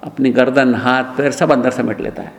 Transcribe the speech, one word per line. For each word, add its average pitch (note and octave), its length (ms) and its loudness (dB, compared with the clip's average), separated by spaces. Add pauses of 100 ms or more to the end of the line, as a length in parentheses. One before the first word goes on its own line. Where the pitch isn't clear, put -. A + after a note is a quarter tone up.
अपनी C3+ 260 0
गर्दन, B2+ 460 2
हाथ, B2+ 280 0
पैर C#3+ 280 -2
सब D#3 200 0
अंदर B2+ 200 2
समेट - 300 -4
लेता G#2 220 -8
है। - 160 -16